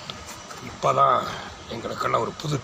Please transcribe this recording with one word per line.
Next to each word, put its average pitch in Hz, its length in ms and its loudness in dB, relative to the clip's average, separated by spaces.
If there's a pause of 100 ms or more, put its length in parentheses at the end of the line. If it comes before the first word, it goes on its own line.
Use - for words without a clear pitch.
(680)
இப்பதான் 135 500 6 (560)
எங்களுக்கெல்லாம் 117 500 0
ஒரு 104 160 -4
புது 151 240 0